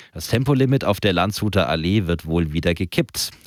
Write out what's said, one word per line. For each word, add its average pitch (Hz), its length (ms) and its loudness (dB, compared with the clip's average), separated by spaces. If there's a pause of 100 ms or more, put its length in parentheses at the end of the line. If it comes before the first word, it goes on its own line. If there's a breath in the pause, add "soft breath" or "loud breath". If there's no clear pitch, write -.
(140 loud breath)
Das - 140 -12
Tempolimit 131 560 2
auf 98 160 0
der 98 140 0
Landshuter 95 560 0
Allee 85 380 0
wird 85 180 -2
wohl 80 260 0
wieder 82 220 0
gekippt. - 580 -4 (160)